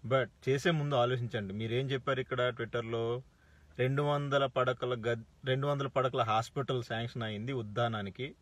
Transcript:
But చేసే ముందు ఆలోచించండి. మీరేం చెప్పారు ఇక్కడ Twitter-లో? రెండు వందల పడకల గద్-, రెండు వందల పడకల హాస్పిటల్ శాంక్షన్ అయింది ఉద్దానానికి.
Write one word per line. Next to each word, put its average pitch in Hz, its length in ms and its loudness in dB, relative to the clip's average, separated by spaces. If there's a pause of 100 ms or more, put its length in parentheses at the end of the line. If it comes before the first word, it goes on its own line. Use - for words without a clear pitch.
But 127 200 4 (220)
చేసే 139 220 4
ముందు 147 240 2
ఆలోచించండి. 120 580 2
మీరేం 117 380 -2
చెప్పారు 131 280 0
ఇక్కడ 123 220 -2
Twitter-లో? 117 800 -2 (580)
రెండు 135 220 2
వందల 143 440 2
పడకల 127 480 0
గద్-, 117 540 -4
రెండు 135 200 0
వందల 139 200 0
పడకల 131 340 2
హాస్పిటల్ 117 640 0
శాంక్షన్ 117 400 -4
అయింది 110 300 -4
ఉద్దానానికి. 113 880 -2